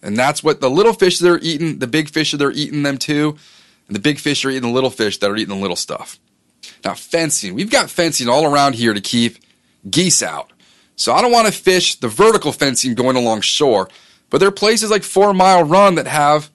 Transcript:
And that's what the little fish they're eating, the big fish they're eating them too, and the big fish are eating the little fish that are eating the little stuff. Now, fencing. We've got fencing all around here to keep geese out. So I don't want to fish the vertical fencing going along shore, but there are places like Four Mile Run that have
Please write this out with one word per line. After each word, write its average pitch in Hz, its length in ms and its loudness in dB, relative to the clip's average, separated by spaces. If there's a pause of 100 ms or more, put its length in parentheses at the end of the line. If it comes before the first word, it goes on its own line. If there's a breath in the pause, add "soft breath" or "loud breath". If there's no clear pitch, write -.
And 101 140 -6
that's 135 260 -2
what 147 180 0
the 135 80 2
little 202 240 2
fish 185 260 0
they're 175 220 4
eating, 160 380 -6
the 131 80 -6
big 151 220 -2
fish 156 240 -4
they're 143 180 -2
eating 147 320 -6
them 139 140 -4
too, 151 400 -2 (500 soft breath)
and 104 80 -10
the 104 60 -6
big 147 180 0
fish 143 260 -4
are 135 40 -2
eating 131 200 -4
the 117 60 -4
little 131 140 0
fish 107 300 -4
that 101 120 -2
are 101 40 -4
eating 107 200 -6
the 95 60 -6
little 95 140 -4
stuff. - 440 -12 (680 loud breath)
Now, 95 80 -4
fencing. 143 600 -4
We've 196 160 -6
got 226 180 0
fencing 156 400 -2
all 147 160 4
around 143 300 2
here 113 180 0
to 104 80 -4
keep 117 360 -2 (520)
geese 175 320 0
out. - 320 -8 (420 soft breath)
So - 180 -2
I 160 80 2
don't 240 100 2
want 233 160 4
to 196 60 0
fish 185 420 0
the - 120 -6
vertical 190 440 2
fencing 131 420 -2
going 127 240 0
along 113 240 0
shore, 107 480 0 (400 soft breath)
but - 80 0
there 190 100 4
are 202 60 0
places 214 360 0
like 208 140 0
Four 202 300 2
Mile 185 300 6
Run 185 320 4
that 139 120 -4
have 147 480 0